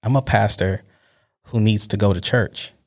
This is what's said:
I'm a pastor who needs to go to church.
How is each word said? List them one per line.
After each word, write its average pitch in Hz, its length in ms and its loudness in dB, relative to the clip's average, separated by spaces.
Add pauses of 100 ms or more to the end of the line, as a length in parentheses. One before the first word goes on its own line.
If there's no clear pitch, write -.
I'm 131 140 0
a 131 40 2
pastor 101 600 0 (600)
who 113 180 -4
needs 107 260 2
to 104 100 -2
go 101 140 2
to 90 80 0
church. - 540 -4 (140)